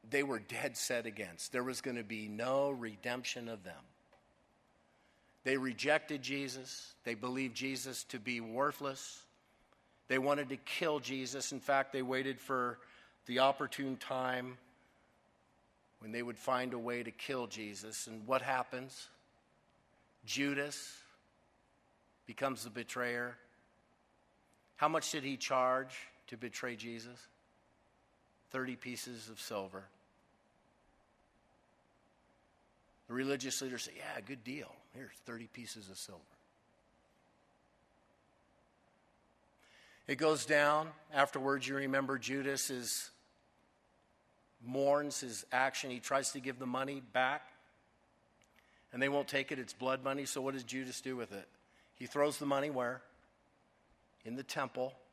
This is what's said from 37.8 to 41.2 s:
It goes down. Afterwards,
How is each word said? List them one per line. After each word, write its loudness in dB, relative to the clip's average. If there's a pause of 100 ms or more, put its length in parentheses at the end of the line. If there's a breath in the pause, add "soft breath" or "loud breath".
It 2
goes 6
down. 6 (200)
Afterwards, 4